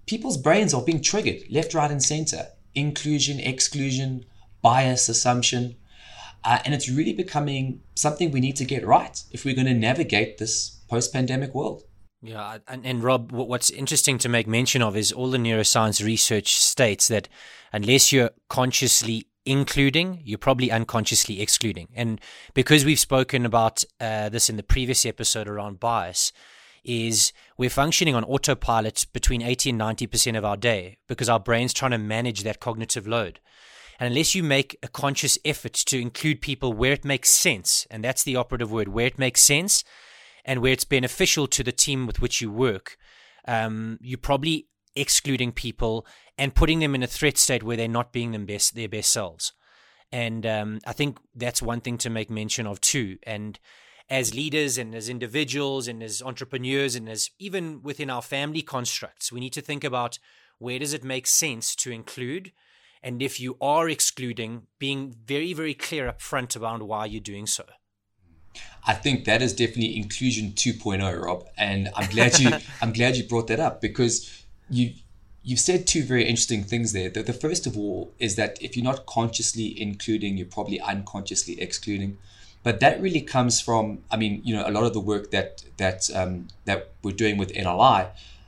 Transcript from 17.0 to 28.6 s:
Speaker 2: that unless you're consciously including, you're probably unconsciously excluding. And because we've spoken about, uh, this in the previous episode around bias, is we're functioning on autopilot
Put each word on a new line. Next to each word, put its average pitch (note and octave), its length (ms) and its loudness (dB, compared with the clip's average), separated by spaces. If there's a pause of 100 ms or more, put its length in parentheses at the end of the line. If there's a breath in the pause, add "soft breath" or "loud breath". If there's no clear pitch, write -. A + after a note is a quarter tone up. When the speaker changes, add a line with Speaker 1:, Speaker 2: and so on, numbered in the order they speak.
Speaker 2:
that G#2 200 0 (420 loud breath)
unless A2 400 6
you're B2+ 200 6 (180)
consciously A#2+ 800 2 (180)
including, C#3 800 2
you're G#2+ 140 -6
probably B2+ 340 2
unconsciously A2 720 0
excluding. F#2 540 0
And A#2 240 -2 (340 loud breath)
because C#3+ 300 6
we've D3 160 4
spoken C3 460 2
about, A2+ 380 2 (160)
uh, A2 300 -2
this A2+ 200 2
in A2 80 -4
the G2+ 60 -8
previous B2 420 2
episode A2 420 -2
around G#2 320 -8
bias, G#2+ 540 0 (500 loud breath)
is A2+ 500 0 (240 soft breath)
we're B2+ 120 0
functioning D3+ 460 2
on A2+ 80 2
autopilot A#2+ 880 0